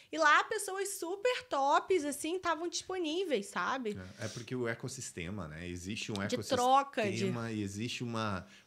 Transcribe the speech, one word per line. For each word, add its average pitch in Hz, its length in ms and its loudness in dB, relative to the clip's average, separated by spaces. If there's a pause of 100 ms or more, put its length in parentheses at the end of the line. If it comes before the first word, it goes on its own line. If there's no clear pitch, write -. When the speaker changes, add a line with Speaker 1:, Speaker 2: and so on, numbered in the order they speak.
(120)
Speaker 1:
E 302 60 -2
lá, 320 260 8
pessoas 392 560 -4
super 403 480 0
tops, 302 560 4
assim, 311 340 -2
tavam 339 300 -2
disponíveis, 339 760 -2
sabe? 208 520 -2 (220)
Speaker 2:
É, 117 60 -4
é - 20 -4
porque 117 260 -6
o 120 140 0
ecossistema, 101 800 -6
né? 80 200 -8
Existe 90 440 -6
um - 20 -2
Speaker 1:
De 101 220 0
Speaker 2:
ecossistema 247 260 0
Speaker 1:
troca, 269 480 4
de 190 160 0
Speaker 2:
e 113 340 -2
existe 104 440 -4
uma, 113 420 -2 (200)